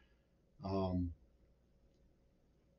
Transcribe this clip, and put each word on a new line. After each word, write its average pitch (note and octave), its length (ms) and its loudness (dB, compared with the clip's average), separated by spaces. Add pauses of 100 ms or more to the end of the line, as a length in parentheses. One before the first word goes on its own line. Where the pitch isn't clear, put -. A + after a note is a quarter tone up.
(640)
um, F#2 480 0 (1700)